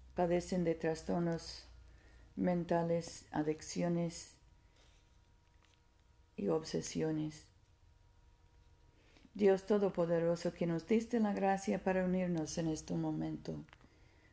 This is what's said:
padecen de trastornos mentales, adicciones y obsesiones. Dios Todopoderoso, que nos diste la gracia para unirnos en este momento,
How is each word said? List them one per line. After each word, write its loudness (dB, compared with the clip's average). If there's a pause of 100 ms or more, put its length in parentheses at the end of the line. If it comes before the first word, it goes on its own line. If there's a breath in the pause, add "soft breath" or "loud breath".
(140)
padecen 2
de 2
trastornos -2 (680 soft breath)
mentales, 0
adicciones -2 (2000 soft breath)
y -4
obsesiones. -2 (1900 soft breath)
Dios 6
Todopoderoso, 2
que -2
nos -2
diste 2
la 2
gracia 0
para 2
unirnos 0
en 0
este -4
momento, -4 (720 soft breath)